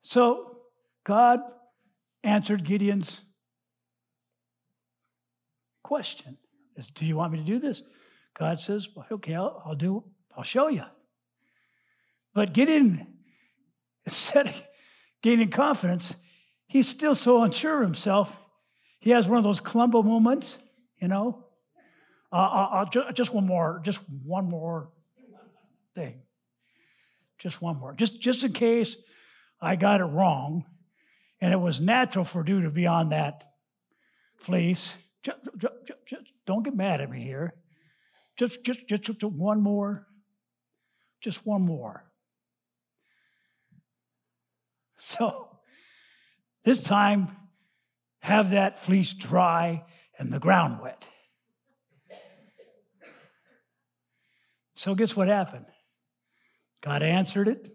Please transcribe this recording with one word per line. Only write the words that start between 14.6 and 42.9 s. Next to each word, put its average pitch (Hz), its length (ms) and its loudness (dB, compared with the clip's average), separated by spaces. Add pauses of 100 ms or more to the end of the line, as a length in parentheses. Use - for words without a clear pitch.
gaining 226 260 4
confidence, 190 640 0 (540)
he's 269 200 4
still 302 280 0
so 240 260 6
unsure 302 360 0
of 254 60 2
himself. 196 480 0 (680)
He 220 120 0
has 233 160 6
one 233 100 4
of 220 60 4
those 202 160 2
Columbo 233 440 2
moments, 226 540 2 (440)
you 180 60 -2
know. 202 380 -2 (840)
Uh, 180 40 -8
uh, 190 380 2
uh, 196 120 0
ju-, 247 280 -2
just 247 200 -2
one 196 140 0
more, 170 360 -2
just 190 160 -4 (240)
one 185 220 -4
more 165 440 -8 (1080)
thing. 131 260 -12 (1160)
Just - 200 -10
one 165 180 -6
more. 131 160 -14
Just, - 280 -4
just 247 220 0
in 226 100 0
case 233 420 2 (640)
I 170 160 -2
got 196 240 4
it 180 40 0
wrong 156 600 0 (800)
and 180 100 2
it 190 60 4
was 165 240 -2
natural 226 420 0
for 165 200 -6
dew 185 180 0
to 160 80 -2
be 170 160 -2
on 165 240 2
that 151 360 -4 (920)
fleece. 175 540 -2 (320)
Ju-, - 80 -8 (260)
ju-, 190 120 -6 (180)
ju-, 269 60 -18 (120)
ju-, - 120 -16 (280)
don't 202 160 -2
get 277 140 -6
mad 185 260 -2
at 139 80 -8
me 120 140 -12
here. 139 320 -10 (840)
Just, - 260 -4
just, 240 240 -4
just, 208 140 -4
just 214 220 -8
one 208 360 -2
more. 202 460 -2 (1160)
Just - 260 -10
one 202 160 0
more. 127 420 -6 (3000)